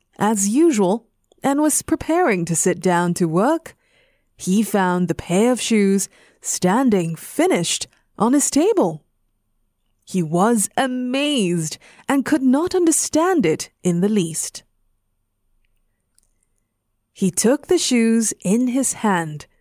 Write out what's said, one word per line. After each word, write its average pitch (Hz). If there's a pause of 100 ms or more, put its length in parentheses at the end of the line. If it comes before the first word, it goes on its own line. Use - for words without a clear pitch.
(180)
as 202
usual, 226 (340)
and 277
was 302
preparing 311
to 165
sit 180
down 175
to 175
work, 220 (640)
he 190
found 180
the 160
pair 202
of 254
shoes 202 (320)
standing 185
finished - (300)
on 233
his 285
table. 277 (960)
He 185
was 185
amazed 254 (320)
and 269
could 294
not 285
understand 330
it - (120)
in 175
the 202
least. 170 (2500)
He 185
took -
the 359
shoes 226 (100)
in 233
his 254 (160)
hand 160 (160)